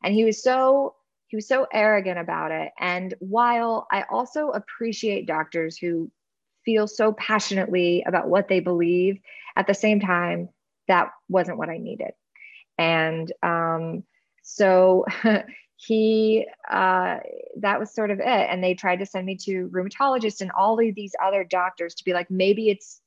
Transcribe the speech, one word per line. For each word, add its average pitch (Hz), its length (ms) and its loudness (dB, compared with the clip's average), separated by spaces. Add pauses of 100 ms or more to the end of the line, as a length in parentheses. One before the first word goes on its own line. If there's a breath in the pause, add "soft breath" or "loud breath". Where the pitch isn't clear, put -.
And 196 100 0
he 220 120 4
was 220 180 0
so, 262 520 2 (320)
he 220 100 -8
was 214 100 -8
so 262 240 0
arrogant 202 480 2
about 165 320 -6
it. 160 260 -6
And 180 420 -4
while 233 680 0
I 196 200 0
also 254 400 -4
appreciate 208 760 -2
doctors 160 520 -4
who 170 340 -4 (540)
feel 214 200 2
so 214 280 0
passionately 185 920 0
about 180 220 0
what 196 220 2
they 190 100 4
believe, 180 600 0 (340 loud breath)
at 196 120 0
the 202 60 2
same 208 280 2
time, 175 480 -2 (380)
that 180 220 4 (180)
wasn't 180 300 0
what 160 120 -6
I 165 100 -10
needed. - 320 -10 (680 loud breath)
And, 165 540 0 (100)
um, 165 600 -2 (400)
so 185 640 4 (160)
<laughs> 214 200 2 (340 loud breath)
he, 220 680 2 (240)
uh, 185 480 2 (400)
that 202 220 0
was 214 120 -6
sort 214 200 -2
of 196 80 -2
it. - 60 -4
And 202 380 0
they 180 120 2
tried 180 240 -2
to 196 80 -6
send 185 180 -6
me 190 100 -6 (100)
to 185 240 -4
rheumatologists 214 720 -2
and 185 100 -8
all 220 280 2
of 226 140 2
these 202 260 -12
other 196 240 0
doctors 175 520 -4
to - 100 -14
be 185 80 0
like, 175 160 -4
"Maybe 196 400 2
it's - 380 -6